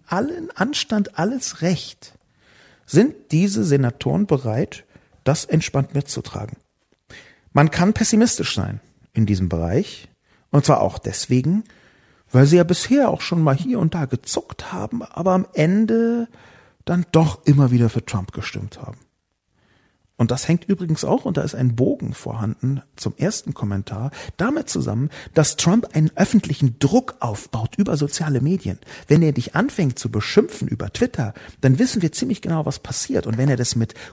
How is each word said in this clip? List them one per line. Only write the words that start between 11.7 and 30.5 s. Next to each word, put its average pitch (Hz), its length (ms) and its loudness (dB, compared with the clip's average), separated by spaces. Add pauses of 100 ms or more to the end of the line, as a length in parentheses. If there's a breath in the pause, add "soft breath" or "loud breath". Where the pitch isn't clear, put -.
weil 131 140 8
sie 160 100 6
ja 175 80 6
bisher 240 460 2
auch - 100 -4
schon 170 220 -2
mal 139 140 4
hier 240 220 -2
und 160 160 0
da 165 100 -2
gezuckt - 680 -8
haben, 190 300 -8
aber 180 300 -2
am 185 200 2
Ende 226 760 2 (560 soft breath)
dann 175 280 0
doch 160 320 2
immer 139 260 6
wieder 117 200 4
für - 140 -4
Trump - 280 -6
gestimmt - 480 -10
haben. - 180 -16 (1160)
Und 113 140 2
das 127 180 -4
hängt 170 180 0
übrigens 170 360 -2
auch, 165 220 0
und 175 140 -2
da 143 40 -2
ist 143 120 -6
ein 123 220 0
Bogen 123 360 0
vorhanden 117 720 -6 (120)
zum - 220 -8
ersten 170 380 -4
Kommentar, 101 560 -6 (260 loud breath)
damit 269 320 -4
zusammen, 110 400 -4 (240 loud breath)
dass - 240 2
Trump 208 400 2
einen 156 180 2
öffentlichen 151 640 2
Druck 233 420 2
aufbaut 113 580 -6
über 180 180 2
soziale 143 460 -2
Medien. 151 360 -2 (300 loud breath)
Wenn 160 140 6
er 151 100 4
dich 123 220 -4
anfängt 175 440 0
zu 113 120 -6
beschimpfen - 580 0